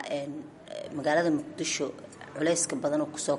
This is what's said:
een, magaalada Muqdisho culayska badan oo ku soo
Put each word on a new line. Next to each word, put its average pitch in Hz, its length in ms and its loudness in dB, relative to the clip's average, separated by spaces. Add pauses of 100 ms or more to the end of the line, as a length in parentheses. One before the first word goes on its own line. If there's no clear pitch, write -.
een, 143 240 -2 (640)
magaalada 156 400 4
Muqdisho - 500 -2 (460)
culayska 160 480 2
badan 147 240 2
oo - 80 -4
ku - 80 -8
soo 143 200 2